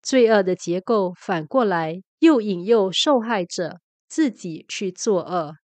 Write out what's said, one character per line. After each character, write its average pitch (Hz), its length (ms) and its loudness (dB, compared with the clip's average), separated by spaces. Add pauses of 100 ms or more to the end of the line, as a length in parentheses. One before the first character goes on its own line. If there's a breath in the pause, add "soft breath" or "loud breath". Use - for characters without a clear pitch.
罪 240 280 4
恶 208 120 4
的 185 120 0
结 175 280 -4
构 190 340 -2
反 165 300 -6
过 262 180 0
来 170 380 -2 (160)
又 311 220 6
引 190 240 -4
诱 202 280 4
受 277 280 2
害 220 240 -4
者 175 360 -8 (260)
自 302 240 0
己 170 380 -12
去 190 220 -6
作 185 300 0
恶 160 340 -6 (160)